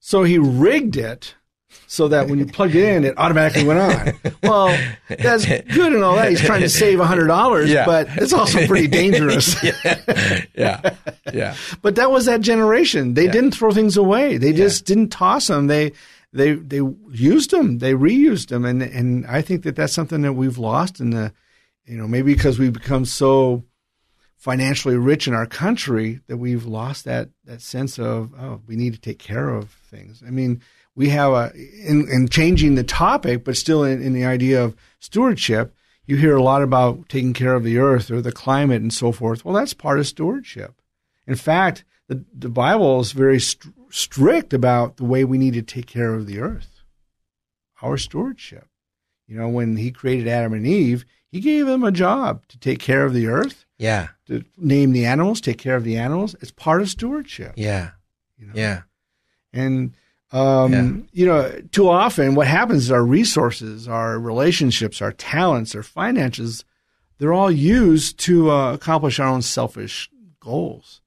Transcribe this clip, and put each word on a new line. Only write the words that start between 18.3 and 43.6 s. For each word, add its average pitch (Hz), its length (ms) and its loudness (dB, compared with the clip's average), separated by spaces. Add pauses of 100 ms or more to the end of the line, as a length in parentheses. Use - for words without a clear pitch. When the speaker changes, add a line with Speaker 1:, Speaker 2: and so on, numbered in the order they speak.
Speaker 1:
them. 123 160 -2
And, 123 180 0
and 123 440 -2
I 123 160 -2
think 180 200 -4
that 147 140 -6
that's 151 160 -2
something 160 300 -4
that 143 120 0
we've 127 240 -2
lost 127 420 -2
in 123 100 -2
the, 110 220 -4 (540)
you 117 100 -16
know, 110 120 -10
maybe 131 260 2
because 131 240 2
we've 127 140 2
become 131 320 -2
so 131 580 2 (760)
financially 131 600 -2
rich 139 320 0
in 123 60 -2
our 113 120 -4
country 127 800 -4
that 123 100 -10
we've 120 300 -4
lost 117 380 -10
that, 120 240 -6 (160)
that 120 180 -20
sense 127 360 -8
of, 113 400 -8
"Oh, 123 280 -14
we 113 80 -14
need 120 180 -4
to 110 80 -14
take - 200 -12
care 139 300 -6
of 107 200 -8 (180)
things." 101 380 -20
I 123 40 -16
mean, 127 300 -2 (360)
we 139 140 0
have 143 220 2
a, 117 220 0
in, - 560 -2
in 127 180 2
changing 160 460 4
the 127 100 0
topic, 165 600 -2
but 127 120 -4
still 151 280 0
in, 131 180 -2
in 131 120 -4
the 127 100 -2
idea 127 380 0
of 113 120 -4 (240)
stewardship, 180 760 -2 (320)
you 139 100 -2
hear 147 200 4
a 135 60 4
lot 135 200 4
about 127 460 0
taking 127 260 -2
care 127 200 0
of 123 100 0
the 117 140 0
earth 127 320 2
or 117 100 -4
the 117 120 -6
climate 131 500 0
and 113 100 -4
so 117 200 -2
forth. 113 320 -6
Well, 180 100 -6
that's 233 200 -2
part 143 260 -2
of 143 80 -2
stewardship. - 720 -8 (460)
In 131 100 -4
fact, 175 480 -2 (240)
the, 131 160 -10 (100)
the 127 160 -12
Bible 135 500 2
is 113 120 -4
very 135 280 4
str-, - 280 -8 (220)